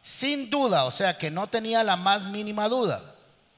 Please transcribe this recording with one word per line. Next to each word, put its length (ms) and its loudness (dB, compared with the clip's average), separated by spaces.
sin 480 -4
duda, 340 4
o 80 0
sea 260 0
que 140 -4
no 160 -4
tenía 380 0
la 100 2
más 300 2
mínima 420 -2
duda, 480 0